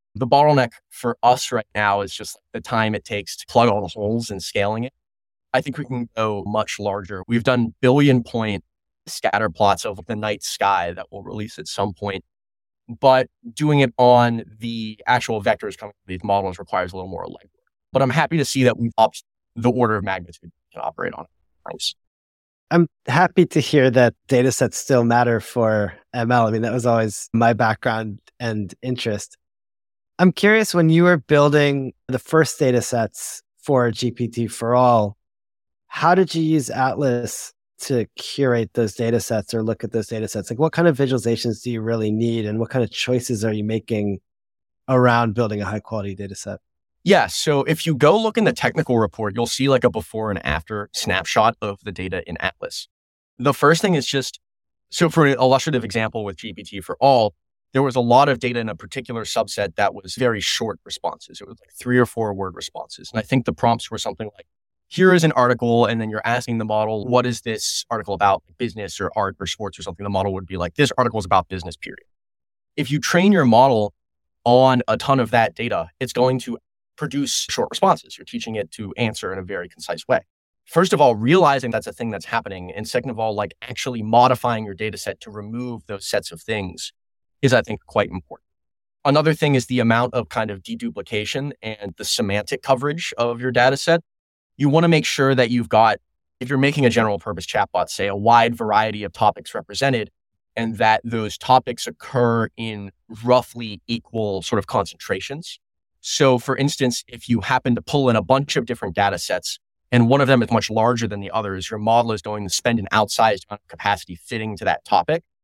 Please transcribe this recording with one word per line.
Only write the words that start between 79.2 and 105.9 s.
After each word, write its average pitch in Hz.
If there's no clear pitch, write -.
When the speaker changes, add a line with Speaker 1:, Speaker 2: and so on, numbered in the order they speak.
Speaker 1:
in 95
a 92
very 92
concise -
way. 127
First 175
of 160
all, 127
realizing 135
that's 110
a 104
thing -
that's 98
happening. 95
And 107
second 127
of 110
all, 110
like, 104
actually 123
modifying 120
your 101
data 104
set -
to 113
remove 110
those 101
sets -
of 82
things 101
is, 127
I 113
think, 107
quite -
important. -
Another 147
thing 147
is 127
the 123
amount 117
of 113
kind 110
of 98
deduplication 113
and 104
the 104
semantic 107
coverage 143
of 117
your 127
data 127
set. 170
You 143
wanna 160
make 160
sure 135
that 123
you've 120
got, 110
if 123
you're 135
making 143
a 120
general 107
purpose 85
chatbot, 92
say, 98
a 98
wide 117
variety 107
of 95
topics -
represented, 110
and 113
that 110
those 113
topics 123
occur 117
in 107
roughly 120
equal 107
sort 110
of 98
concentrations. -